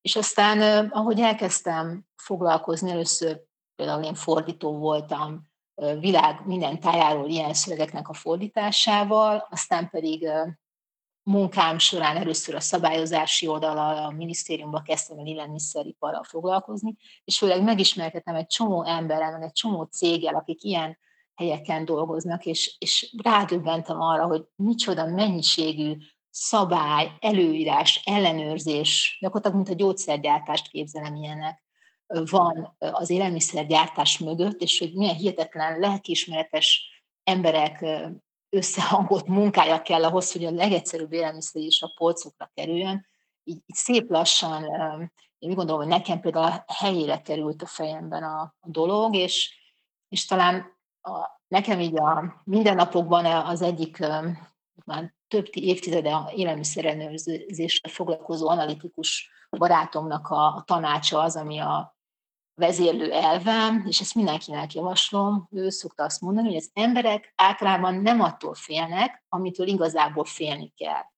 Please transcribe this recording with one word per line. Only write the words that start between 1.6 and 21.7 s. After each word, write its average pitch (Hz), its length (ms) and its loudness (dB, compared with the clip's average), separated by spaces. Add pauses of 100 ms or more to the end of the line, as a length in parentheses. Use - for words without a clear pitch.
foglalkozni, 165 760 0
először 165 500 -2 (340)
például 151 280 -4
én 156 100 -6
fordító 160 640 -2
voltam, 151 760 -4 (240)
ö, 147 240 -4
világ 160 460 4
minden 165 340 -4
tájáról 156 500 2
ilyen 156 240 -2
szövegeknek 151 560 -4
a 160 40 -12
fordításával, 208 1400 2
aztán 175 400 -2
pedig, 160 360 -4
ö, 156 180 0 (800)
munkám 185 540 4
során 160 400 2
először 160 380 -2
a 147 40 -6
szabályozási 160 880 0
oldallal, 156 500 0
a 151 120 -4
minisztériumba 156 720 -6
kezdtem 156 380 -6
el 147 60 -12
élelmiszeriparral 151 1000 -6
foglalkozni, 190 720 -4 (280)
és - 140 -2
főleg 190 260 4
megismerkedtem 180 720 0
egy 160 120 -4
csomó 185 380 -2
emberrel, 160 460 -2
meg 160 100 -12
egy 160 100 -10
csomó 196 320 -4
céggel, 165 520 0
akik 160 280 -6
ilyen 165 340 -4 (380)
helyeken 160 500 -4